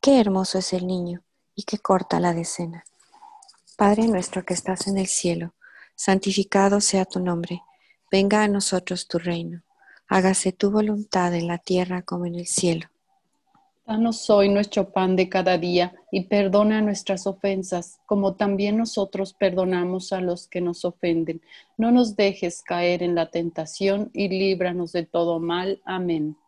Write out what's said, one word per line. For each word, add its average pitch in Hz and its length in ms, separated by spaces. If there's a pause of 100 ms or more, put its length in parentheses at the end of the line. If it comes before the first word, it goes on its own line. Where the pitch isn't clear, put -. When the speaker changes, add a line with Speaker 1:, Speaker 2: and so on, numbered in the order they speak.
Speaker 1:
Qué 277 200
hermoso 190 380
es 185 140
el 180 140
niño, 180 380 (320)
y 208 80
qué - 160
corta 180 400
la 175 140
decena. 170 500 (920)
Padre 208 300
nuestro 185 380
que 185 100
estás 185 320
en 196 100
el 190 120
cielo, 170 460 (420)
santificado 196 840
sea 196 240
tu 185 140
nombre. 175 460 (460)
Venga 196 320
a 208 60
nosotros 185 580
tu - 120
reino. 170 440 (460)
Hágase 190 440
tu 202 200
voluntad 208 640
en 170 120
la 170 120
tierra 180 440
como 175 240
en 170 80
el 175 120
cielo. 165 420 (1000)
Speaker 2:
Danos 226 440
hoy 202 180
nuestro 202 440
pan 185 220
de 185 140
cada 185 300
día, 175 360 (180)
y 190 120
perdona 208 560
nuestras 196 460
ofensas, 190 800
como 196 280
también 202 420
nosotros 196 580
perdonamos 185 800
a 190 80
los 175 280
que 180 120
nos 175 240
ofenden. 165 560 (360)
No 226 160
nos 240 240
dejes 196 460
caer 175 400
en 175 120
la 165 160
tentación, 170 840
y 202 160
líbranos 180 640
de 170 140
todo 170 320
mal. 180 460
Amén. 165 520 (120)